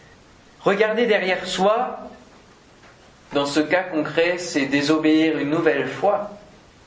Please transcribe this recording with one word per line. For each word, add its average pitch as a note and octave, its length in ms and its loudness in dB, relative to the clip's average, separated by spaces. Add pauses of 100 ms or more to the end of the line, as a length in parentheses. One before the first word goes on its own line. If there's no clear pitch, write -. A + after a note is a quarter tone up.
(600)
Regarder G#3+ 460 0
derrière F#3 400 0
soi, G#3+ 540 0 (1300)
dans C#3+ 140 0
ce D#3 140 0
cas F3+ 220 2
concret, E3+ 560 0
c'est C#3+ 280 -2
désobéir D#3 720 2
une C#3+ 120 -2
nouvelle D3 380 0
fois F#3+ 420 -2 (560)